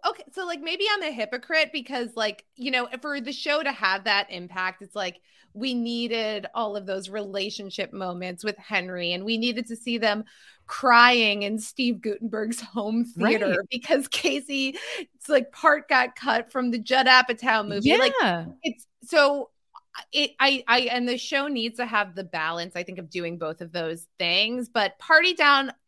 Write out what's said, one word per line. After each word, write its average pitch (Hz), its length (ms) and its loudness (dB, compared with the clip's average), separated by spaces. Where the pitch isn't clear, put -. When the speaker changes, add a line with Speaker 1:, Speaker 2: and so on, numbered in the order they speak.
Speaker 1:
okay, 415 140 -4
so, 370 140 -8
like, 339 140 -6
maybe 349 320 -4
I'm 403 100 -2
a 311 80 -4
hypocrite 262 600 -2
because, 247 420 -6
like, 214 300 -4
you 254 160 -8
know, 247 180 0
for 285 180 -6
the 254 120 -8
show 294 280 -2
to 277 120 -2
have 196 320 0
that 202 260 2
impact, 185 520 -6
it's 196 120 -18
like 185 260 -6
we 247 220 -4
needed 233 800 -4
all 214 220 -4
of 196 100 -8
those 190 220 -6
relationship 196 840 -8
moments 180 520 -8
with 208 120 -4
Henry 180 580 -4
and 185 100 -6
we 226 120 0
needed 233 300 -2
to 233 100 -10
see 240 220 -4
them 214 240 0
crying 233 760 6
in 208 160 -2
Steve 240 420 -2
Guttenberg's 220 600 -4
home 226 440 -2
theater 220 440 2
Speaker 2:
Right. - 100 2
Speaker 1:
because 269 380 0
Casey's, 277 680 -2
like, 269 220 4
part 302 380 2
got 254 260 4
cut 233 380 -2
from 247 180 0
the 240 80 -2
Judd 254 280 2
Apatow 247 600 4
movie. 214 320 2
Like, 539 140 4
Speaker 2:
Yeah. 175 220 2
Speaker 1:
it's - 240 -6
so, 285 480 2
it, 196 260 0
I, 269 300 4
I, 247 120 6
and 247 160 0
the 247 100 -2
show 277 300 -2
needs 233 300 -4
to 247 80 -4
have 208 280 -2
the 190 80 -8
balance, 170 540 -6
I 175 80 -4
think, 180 160 -12
of 165 100 -16
doing 175 260 -6
both 165 240 -8
of 170 120 -14
those 165 340 -6
things. 214 520 0
But 202 320 0
Party 339 340 6
Down 285 380 4